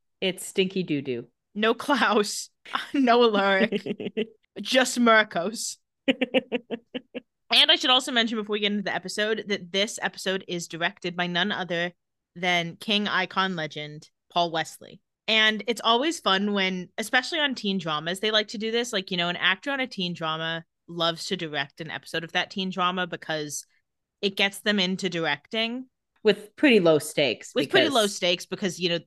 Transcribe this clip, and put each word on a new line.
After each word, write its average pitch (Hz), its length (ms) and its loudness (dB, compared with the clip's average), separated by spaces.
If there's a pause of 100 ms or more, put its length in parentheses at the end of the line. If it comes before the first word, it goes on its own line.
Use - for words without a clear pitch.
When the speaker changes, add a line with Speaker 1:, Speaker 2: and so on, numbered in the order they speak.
(200)
Speaker 1:
It's 185 260 -4
stinky 185 360 0
doo-doo. 139 440 -4 (280)
Speaker 2:
No 220 200 2
Klaus. 214 760 0 (220)
<laughs> - 200 -6
No 240 320 6
Alaric. 202 640 2 (560)
Speaker 1:
<laughs> - 180 -16
Speaker 2:
Just 254 400 0
Marcos. 214 800 2 (280)
Speaker 1:
<laughs> 262 100 2 (1400)
Speaker 2:
And 277 180 6
I 349 60 6
should 302 140 2
also 254 220 2
mention 226 260 0
before 208 160 -4
we 214 60 -2
get 208 100 0
into 208 140 -2
the 147 100 -2
episode 208 540 -2
that 180 240 -6
this 202 300 0
episode 190 440 -4
is 175 220 -6
directed 170 480 -4
by 175 100 -2
none 175 240 0
other 175 420 -4 (440)
than 175 400 0
King, 208 320 0
icon, 185 480 0
legend, 151 520 -10 (240)
Paul 170 200 2
Wesley. - 480 -6 (260)
And 214 400 2
it's 220 160 -2
always 262 380 2
fun 202 320 2
when, 185 440 0
especially 254 440 0
on 277 160 0
teen 196 220 -2
dramas, 160 420 -4
they 214 100 0
like 214 180 2
to 226 100 -10
do 220 120 -4
this. 233 220 -2
Like, 190 180 -4
you 185 60 -4
know, 175 120 0
an 175 80 -2
actor 190 360 0
on 269 80 -2
a 254 80 -2
teen 180 260 -6
drama 165 500 -6 (220)
loves 165 400 -2
to 202 100 -4
direct 151 440 -6
an 160 100 -12
episode - 320 -8
of 165 100 -12
that 180 180 -2
teen 190 200 -4
drama 180 380 -2
because 156 560 -8 (580)
it 196 140 -2
gets 202 240 0
them 208 180 0
into 185 300 0
directing. 220 800 -4 (360)
Speaker 1:
With - 320 2
pretty 247 240 8
low 165 220 6
stakes, - 540 -2
Speaker 2:
With - 160 0
pretty 330 180 4
low 247 140 2
Speaker 1:
because 202 120 0
Speaker 2:
stakes 180 320 -2
because, 180 320 -4
you 175 120 0
know, 170 160 0